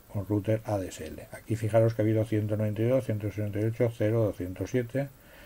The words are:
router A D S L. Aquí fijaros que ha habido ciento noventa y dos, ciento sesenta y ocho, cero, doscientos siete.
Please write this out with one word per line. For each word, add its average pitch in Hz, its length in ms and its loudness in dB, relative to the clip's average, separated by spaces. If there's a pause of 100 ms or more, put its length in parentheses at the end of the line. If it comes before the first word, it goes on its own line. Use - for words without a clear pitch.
(280)
router 107 360 0
A 104 140 -2
D 92 100 -6
S 78 180 -10
L. - 240 -12
Aquí - 240 -6
fijaros 113 400 4
que 110 80 0
ha - 20 4
habido 110 200 4
ciento 107 320 0
noventa 107 260 0
y 117 60 4
dos, 127 160 2
ciento 107 240 -2
sesenta 104 320 -4
y 107 40 2
ocho, 117 320 2
cero, 110 280 2
doscientos 90 460 -4
siete. 131 380 -2 (380)